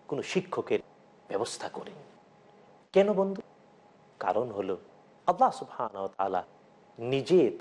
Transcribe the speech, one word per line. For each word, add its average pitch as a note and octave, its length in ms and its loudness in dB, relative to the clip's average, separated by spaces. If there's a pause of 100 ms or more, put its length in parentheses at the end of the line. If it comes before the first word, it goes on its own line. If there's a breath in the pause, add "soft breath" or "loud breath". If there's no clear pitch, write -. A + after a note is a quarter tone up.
কোনো C#3 140 -4 (100)
শিক্ষকের - 480 0 (500)
ব্যবস্থা G2+ 460 -4
করেন। F3 220 -14 (960)
কেন G3 140 6 (120)
বন্ধু? G3 200 -2 (840)
কারণ B2 220 2 (100)
হলো F#2+ 180 -2 (560)
আল্লাহ G3+ 200 4 (100)
সুবহানাহু G#2+ 440 -6
ওয়া F#2+ 120 -6
তাআলা F#2+ 260 0 (560)
নিজে C3+ 420 2 (200)